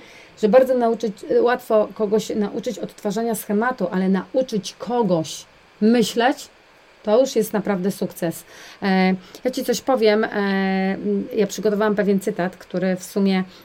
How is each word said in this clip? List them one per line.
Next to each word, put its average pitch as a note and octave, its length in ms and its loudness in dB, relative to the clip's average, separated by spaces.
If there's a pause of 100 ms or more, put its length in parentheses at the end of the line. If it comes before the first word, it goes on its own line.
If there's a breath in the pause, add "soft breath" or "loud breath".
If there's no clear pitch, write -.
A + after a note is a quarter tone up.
(420 loud breath)
że G#3+ 80 2
bardzo B3+ 280 6
nauczyć, A#3 360 0 (280)
łatwo A3+ 520 2
kogoś G#3+ 420 -2
nauczyć G#3 440 -4
odtwarzania A3 560 -4
schematu, G#3+ 560 -2
ale F#3+ 180 0
nauczyć A3+ 720 -2
kogoś F3+ 680 -2 (360)
myśleć, A#3 640 2 (560)
to G#3+ 160 4
już C4 160 0
jest G#3+ 180 0
naprawdę G3 380 -2
sukces. - 520 -6 (380 loud breath)
E, F#3+ 340 2 (280 loud breath)
ja B3+ 80 0
ci C4 120 -6
coś - 180 -2
powiem. A3 420 2
E, A3 80 -2
m, G3 1040 -2
ja G#3 120 2
przygotowałam G#3 480 0
pewien G3 240 0
cytat, F#3 380 -4
który F#3 380 -4
w F#3 80 -10
sumie, G3 400 0 (220 loud breath)